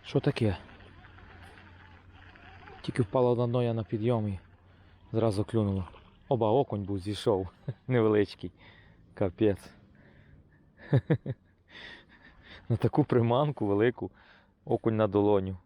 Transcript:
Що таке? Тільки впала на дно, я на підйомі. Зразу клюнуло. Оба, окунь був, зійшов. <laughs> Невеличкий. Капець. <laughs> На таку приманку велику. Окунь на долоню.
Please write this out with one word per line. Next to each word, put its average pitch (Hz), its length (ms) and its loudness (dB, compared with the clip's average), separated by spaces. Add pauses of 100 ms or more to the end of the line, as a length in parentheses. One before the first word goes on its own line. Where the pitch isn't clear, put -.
Що - 160 -2
таке? 110 360 0 (2250)
Тільки - 200 -4
впала 123 340 2
на 120 100 0
дно, 123 160 0
я 117 120 -2
на 113 100 -4
підйомі. 107 540 -2 (760)
Зразу 110 320 0
клюнуло. 98 440 -2 (400)
Оба, 113 220 0
окунь 107 340 0
був, 98 140 -6
зійшов. 95 500 -2 (180)
<laughs> - 200 -12
Невеличкий. 110 680 2 (600)
Капець. 101 560 0 (1200)
<laughs> 135 100 4 (1700)
На 117 80 0
таку 131 280 2
приманку 123 640 0
велику. 101 440 0 (540)
Окунь 113 320 0
на 107 100 2
долоню. 98 600 2